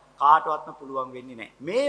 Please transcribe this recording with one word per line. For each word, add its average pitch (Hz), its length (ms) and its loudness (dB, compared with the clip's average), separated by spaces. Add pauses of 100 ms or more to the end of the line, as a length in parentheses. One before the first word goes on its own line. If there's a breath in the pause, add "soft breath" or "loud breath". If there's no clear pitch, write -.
(160)
කාටවත්ම 151 580 2
පුළුවන් 135 400 -8
වෙන්නේ 127 240 -16
නැහැ. - 200 -16
මේ 208 300 -2